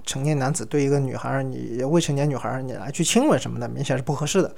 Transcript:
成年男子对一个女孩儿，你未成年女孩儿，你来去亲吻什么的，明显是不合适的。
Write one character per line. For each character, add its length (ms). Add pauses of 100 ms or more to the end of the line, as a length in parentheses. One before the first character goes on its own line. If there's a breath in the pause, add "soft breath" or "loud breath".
成 200
年 160
男 120
子 140
对 180
一 60
个 100
女 160
孩 140
儿， 140
你 400
未 180
成 140
年 120
女 80
孩 140
儿， 120
你 120
来 160
去 140
亲 240
吻 120
什 120
么 80
的， 100
明 140
显 120
是 60
不 140
合 100
适 160
的。 160